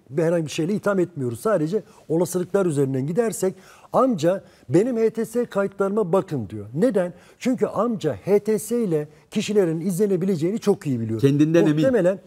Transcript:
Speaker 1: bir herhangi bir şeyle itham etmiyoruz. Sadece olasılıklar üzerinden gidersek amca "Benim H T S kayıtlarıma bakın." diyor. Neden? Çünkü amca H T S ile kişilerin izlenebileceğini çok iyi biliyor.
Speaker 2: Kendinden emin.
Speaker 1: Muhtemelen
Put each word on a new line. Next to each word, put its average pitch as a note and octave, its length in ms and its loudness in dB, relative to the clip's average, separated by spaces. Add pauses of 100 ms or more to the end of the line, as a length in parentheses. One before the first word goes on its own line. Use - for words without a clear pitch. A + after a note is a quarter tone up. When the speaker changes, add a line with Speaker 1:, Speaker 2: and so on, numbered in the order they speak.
Speaker 1:
bir D#3 140 -2
herhangi E3 220 2
bir C#3 60 -8
şeyle E3 220 -2
itham G3+ 260 0
etmiyoruz. C3 400 -4
Sadece F#3+ 440 0 (260)
olasılıklar F3+ 560 0
üzerinden C#3 420 0
gidersek F#3 480 -2 (380)
amca F#3+ 500 0 (260)
"Benim A3 280 2
H A3+ 120 2
T A3 160 -4
S A#3+ 200 -4
kayıtlarıma G3 680 -2
bakın." D3+ 360 -2
diyor. G#2 240 -12
Neden? G3 400 0 (260)
Çünkü A3+ 260 -2
amca F#3 480 -2 (120)
H G3+ 140 4
T G#3 200 0
S A#3 240 -2
ile D#3 240 -2 (240)
kişilerin F#3+ 500 0
izlenebileceğini F#3+ 760 0
çok - 280 0
iyi B2+ 120 0
biliyor. A2+ 220 -4
Speaker 2:
Kendinden D3+ 400 4
emin. D#3 140 4
Speaker 1:
Muhtemelen F#3+ 520 2